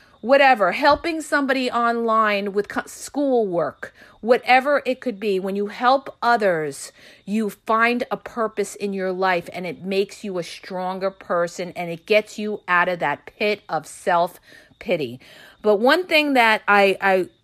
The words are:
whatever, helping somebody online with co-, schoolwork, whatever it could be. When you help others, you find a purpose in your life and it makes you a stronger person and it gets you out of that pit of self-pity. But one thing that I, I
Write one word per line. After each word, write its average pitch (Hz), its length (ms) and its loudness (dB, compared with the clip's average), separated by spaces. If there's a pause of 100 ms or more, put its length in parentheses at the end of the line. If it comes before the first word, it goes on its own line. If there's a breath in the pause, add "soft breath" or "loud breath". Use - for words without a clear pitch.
(220 soft breath)
whatever, 247 520 4
helping 294 460 2
somebody 269 520 0
online 220 840 0
with 202 140 -2
co-, - 180 -6
schoolwork, 214 1040 -2 (280 loud breath)
whatever 254 680 4
it 254 160 -2
could 208 180 -6
be. 202 200 -2
When 196 160 -4
you 202 100 -2
help 247 560 0
others, 185 680 0 (340 loud breath)
you 208 240 -2
find 233 640 0
a 202 60 -2
purpose 208 580 -6
in 202 180 -6
your 185 180 -4
life 180 400 -2
and 175 140 -10
it 143 160 -10
makes 196 420 -4
you 190 140 -6
a 165 60 -4
stronger 185 680 -8
person 175 680 -4
and 170 140 -8
it 165 160 -12
gets 214 320 -12
you 208 300 -10
out 180 200 0
of 180 120 -4
that 147 260 -6
pit 208 420 -6
of 151 200 -8
self-pity. 170 1300 -6 (440 loud breath)
But 214 140 4
one 294 280 2
thing 302 280 2
that 226 340 4
I, 202 340 4
I 190 280 2 (140)